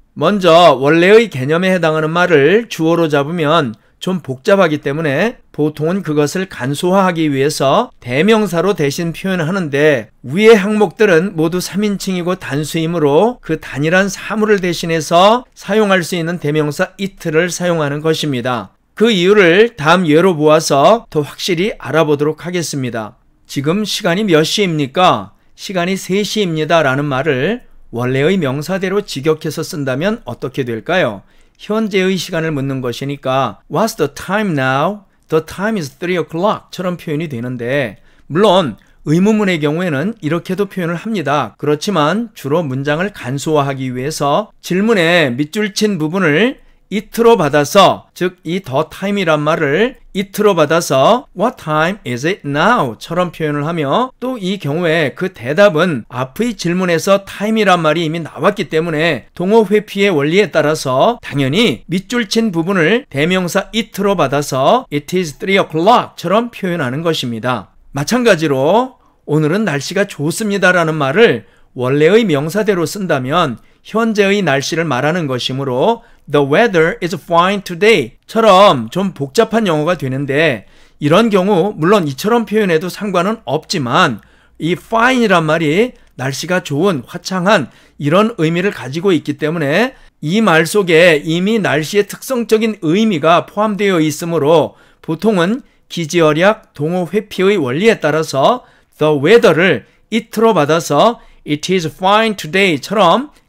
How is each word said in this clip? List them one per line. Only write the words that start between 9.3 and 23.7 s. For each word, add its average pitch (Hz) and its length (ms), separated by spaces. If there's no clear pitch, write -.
위의 208 340
항목들은 196 800
모두 165 240
삼 190 240
인칭이고 185 500
단수이므로 160 1040
그 156 220
단일한 175 480
사물을 208 500
대신해서 175 840
사용할 196 480
수 180 140
있는 170 200
대명사 151 600
it를 175 500
사용하는 160 520
것입니다. 127 720
그 220 160
이유를 196 680
다음 170 280
예로 165 300
보아서 156 760
더 151 120
확실히 175 580
알아보도록 151 680
하겠습니다. 131 680
"지금 165 380